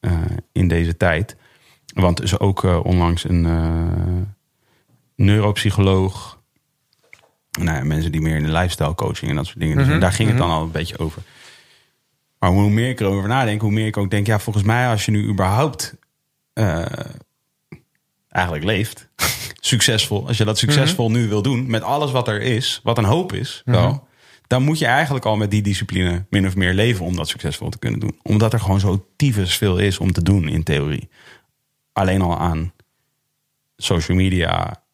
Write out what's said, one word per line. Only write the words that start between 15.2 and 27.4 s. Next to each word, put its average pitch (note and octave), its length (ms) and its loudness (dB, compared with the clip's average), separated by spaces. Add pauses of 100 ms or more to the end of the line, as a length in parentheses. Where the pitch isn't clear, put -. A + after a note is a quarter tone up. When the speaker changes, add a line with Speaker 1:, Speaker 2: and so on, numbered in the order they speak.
Speaker 1:
überhaupt, G#2 680 0 (580)
eh, E2+ 320 0 (1400)
eigenlijk F2 380 -2
leeft, - 420 -4 (260)
<laughs> - 260 -14
succesvol, G#2+ 640 0
als A#2+ 100 -2
je G#2+ 80 2
dat G#2 140 0
succesvol C3+ 500 2
Speaker 2:
Mhm. A2+ 100 2
Speaker 1:
nu A2+ 100 0
wil G#2 140 0
doen, B2+ 280 -2
met A2+ 120 0
alles C#3 280 -2
wat B2 180 0
er G#2 140 -2
is, A#2+ 400 -2
wat A#2 160 0
een A2+ 60 2
hoop E3+ 280 0
is, G2+ 320 -8
Speaker 2:
Mhm. B2 120 2
Speaker 1:
wel, C3+ 320 0 (380)
dan B2+ 160 2
moet D3+ 160 2
je D#3 80 0
eigenlijk C3+ 380 0
al A2 120 2
met G#2 140 0
die G#2+ 120 2
discipline F#2 680 0
min G2 160 2
of F#2 100 -2
meer F#2 180 2
leven G2+ 300 2
om F2+ 120 -2
dat E2 120 -4
succesvol - 400 -6